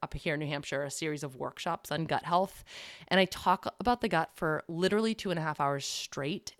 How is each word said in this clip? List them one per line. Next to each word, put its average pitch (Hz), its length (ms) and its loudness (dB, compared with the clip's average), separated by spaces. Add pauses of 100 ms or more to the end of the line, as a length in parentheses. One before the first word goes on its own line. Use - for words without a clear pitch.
up - 140 -6
here 151 200 -2
in 151 60 -2
New 151 60 -2
Hampshire, 143 380 -2
a 139 80 -4
series 151 320 -4
of 131 100 -8
workshops 139 560 -6
on 151 140 0
gut 147 180 0
health. 175 400 2 (460)
And 180 100 6
I 190 60 8
talk - 560 2
about 226 200 2
the 220 80 0
gut 165 280 2
for 156 320 0
literally 190 440 2
two 220 180 -4
and 170 100 0
a - 20 -2
half 156 180 -2
hours 139 240 2
straight. - 760 -4